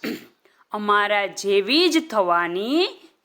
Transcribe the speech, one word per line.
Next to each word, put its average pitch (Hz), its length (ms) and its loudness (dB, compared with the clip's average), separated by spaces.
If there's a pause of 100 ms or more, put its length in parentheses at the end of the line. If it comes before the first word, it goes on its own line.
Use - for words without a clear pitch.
<clears throat> - 140 -8 (540)
અમારા 208 560 0
જેવી 202 600 0
જ 320 220 0
થવાની 190 760 0 (380)